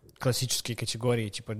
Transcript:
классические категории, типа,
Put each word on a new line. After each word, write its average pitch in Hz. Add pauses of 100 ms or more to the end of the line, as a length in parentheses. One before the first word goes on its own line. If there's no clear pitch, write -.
(200)
классические 123
категории, 117
типа, 107